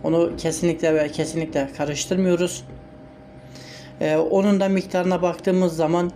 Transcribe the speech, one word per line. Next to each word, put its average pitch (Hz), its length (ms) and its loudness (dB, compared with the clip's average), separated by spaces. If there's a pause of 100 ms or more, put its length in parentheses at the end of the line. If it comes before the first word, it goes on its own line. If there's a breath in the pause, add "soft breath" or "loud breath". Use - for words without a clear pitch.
Onu 165 340 2
kesinlikle 160 580 0
ve 151 140 2
kesinlikle 156 680 -2
karıştırmıyoruz. 175 840 0 (1400 loud breath)
Ee, 156 140 2
onun 196 440 4
da 196 100 2
miktarına 185 520 0
baktığımız 180 540 2
zaman 170 400 2